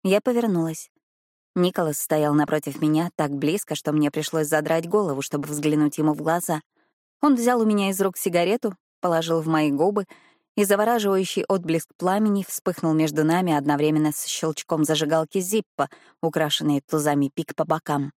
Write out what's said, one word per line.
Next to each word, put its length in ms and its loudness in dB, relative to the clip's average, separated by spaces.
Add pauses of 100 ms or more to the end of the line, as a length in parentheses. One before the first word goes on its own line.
Я 180 2
повернулась. 680 -2 (680)
Николас 400 0
стоял 360 0
напротив 480 0
меня 340 2
так 140 -2
близко, 460 -4
что 160 -4
мне 180 2
пришлось 360 -2
задрать 400 0
голову, 360 0
чтобы 260 -6
взглянуть 480 0
ему 160 0
в 80 -6
глаза. 400 -2 (640)
Он 120 4
взял 280 2
у 20 4
меня 240 2
из 100 -4
рук 200 0
сигарету, 580 0 (240)
положил 400 0
в 60 -6
мои 260 2
губы, 320 0 (500)
и 100 2
завораживающий 800 2
отблеск 520 -2
пламени 500 0
вспыхнул 460 -4
между 320 2
нами 300 2
одновременно 580 0
с 140 -8
щелчком 580 -2
зажигалки 540 0
Зиппо, 500 -4 (320)
украшенной 640 0
тузами 500 0
пик 220 -8
по 100 -2
бокам. 560 -2